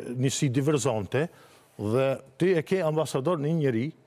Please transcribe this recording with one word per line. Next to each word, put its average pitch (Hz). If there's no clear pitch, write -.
njësi 127
diverzante, 135
dhe 117
ti 175
e 156
ke 190
ambasador 156
një 143
njeri 135